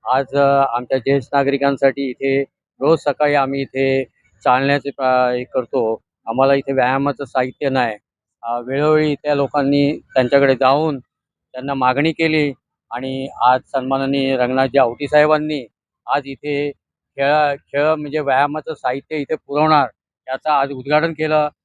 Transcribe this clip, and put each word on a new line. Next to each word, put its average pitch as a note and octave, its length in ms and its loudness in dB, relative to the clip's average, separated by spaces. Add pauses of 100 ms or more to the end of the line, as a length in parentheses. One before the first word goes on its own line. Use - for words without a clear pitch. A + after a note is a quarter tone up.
(100)
आज, C3 240 -2
अ, C#3 340 4
आमच्या B2 280 -4
ज्येष्ठ C3+ 380 -2
नागरिकांसाठी C#3 720 0
इथे C3+ 320 -2 (380)
रोज D3+ 200 2
सकाळी D3 340 0
आम्ही C#3 280 0
इथे C3+ 420 -2 (400)
चालण्याचे C3+ 480 2
प्रा-, B2+ 460 0
हे B2 60 -4
करतो. A#2+ 580 -2 (240)
आम्हाला C3 280 2
इथे C#3 200 -2
व्यायामाचं C3+ 520 0
साहित्य B2+ 440 -4
नाही. B2 260 -2 (460)
अ, A#2+ 180 -6
वेळोवेळी D3 560 0
त्या D3 200 -2
लोकांनी C#3+ 640 0
त्यांच्याकडे C3+ 560 2
जाऊन C#3 440 2 (520)
त्यांना C3+ 220 -8
मागणी C3+ 380 0
केली D#3 420 0 (380)
आणि C3 360 -8 (140)
आज B2+ 240 4
सन्माननीय C3+ 720 -2
रंगनाथजी B2+ 400 0
आवटी B2+ 300 0
साहेबांनी D3+ 600 2 (380)
आज C3+ 200 -2
इथे C#3+ 460 -4 (440)
खेळा-, C#3+ 400 0
खेळ D3 380 -2
म्हणजे D3+ 260 -4
व्यायामाचं C#3+ 540 0
साहित्य C#3 440 -6
इथे D3+ 180 -4
पुरवणार D3 520 0 (400)
याचं C3 220 -6
आज C#3 220 0
उद्घाटन D3 400 -2
केलं. D3+ 380 -2 (160)